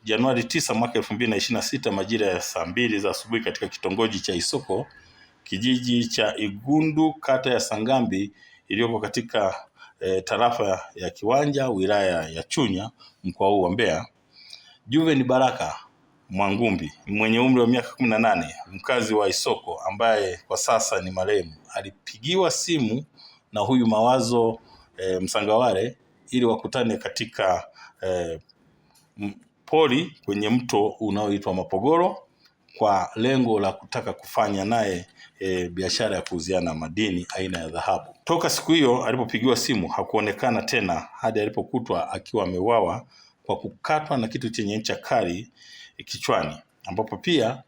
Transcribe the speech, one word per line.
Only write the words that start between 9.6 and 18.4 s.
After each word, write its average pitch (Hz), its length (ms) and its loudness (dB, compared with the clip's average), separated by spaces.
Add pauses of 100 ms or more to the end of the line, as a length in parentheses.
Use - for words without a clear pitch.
eh, 95 240 0
tarafa 107 560 2 (140)
ya 87 160 -6
Kiwanja, 139 580 0
wilaya 95 600 0
ya 80 140 -8
Chunya, 104 480 -2 (340)
mkoa 95 240 0
huu 101 140 4
wa 90 80 2
Mbeya, 90 360 0 (800)
Juven 143 380 4
Baraka 123 520 2 (540)
Mwangumbi 98 640 0 (140)
mwenye 110 320 2
umri 127 220 6
wa 117 60 6
miaka 120 280 2
kumi 127 140 2
na 110 100 2
nane, 98 360 2 (180)